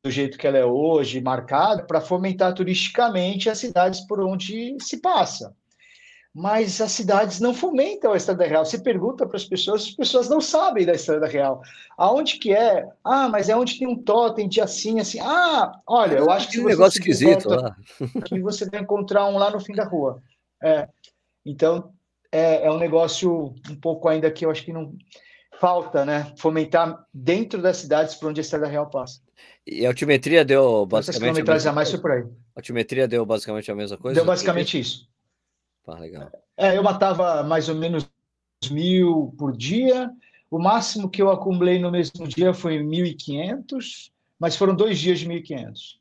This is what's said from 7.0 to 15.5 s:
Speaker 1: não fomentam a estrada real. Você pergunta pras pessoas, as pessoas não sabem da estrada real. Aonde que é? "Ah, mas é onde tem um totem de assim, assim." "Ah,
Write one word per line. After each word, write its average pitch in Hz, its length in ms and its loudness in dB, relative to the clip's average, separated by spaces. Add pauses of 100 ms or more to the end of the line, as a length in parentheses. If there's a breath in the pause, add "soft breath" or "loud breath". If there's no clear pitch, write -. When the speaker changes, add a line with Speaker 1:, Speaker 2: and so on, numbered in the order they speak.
Speaker 1:
não 240 140 2
fomentam 311 580 0
a 190 40 4
estrada 180 300 2
real. 156 180 2
Você 185 140 -4
pergunta 202 480 -2
pras 190 200 -8
pessoas, 202 380 -2
as - 60 -10
pessoas 247 380 0
não 302 120 4
sabem 311 460 2
da 175 60 2
estrada 151 340 0
real. 139 360 -2 (340 loud breath)
Aonde 233 420 2
que 208 140 -2
é? 208 340 2 (160)
"Ah, 262 260 2
mas 208 200 0
é 220 80 2
onde 247 220 -2
tem 254 100 -4
um 240 120 -4
totem 220 480 0
de 220 120 2
assim, 220 400 -2
assim." - 200 -6
"Ah, 302 520 2 (140)